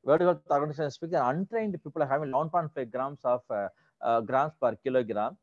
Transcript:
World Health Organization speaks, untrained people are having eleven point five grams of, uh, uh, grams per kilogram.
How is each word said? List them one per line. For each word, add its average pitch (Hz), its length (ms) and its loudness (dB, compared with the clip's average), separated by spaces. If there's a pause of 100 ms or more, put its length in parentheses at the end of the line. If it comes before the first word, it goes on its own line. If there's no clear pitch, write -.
World 151 180 4
Health 175 200 4 (100)
Organization 147 420 0
speaks, 165 220 -8
untrained 190 580 0 (100)
people 156 200 -4
are 143 60 2
having 143 220 0
eleven 147 200 0
point 165 240 -2
five 127 160 -6
grams 135 340 -6
of, 123 260 2
uh, 101 180 -2 (320)
uh, 117 200 2
grams 131 400 0
per 113 160 2
kilogram. 123 680 -2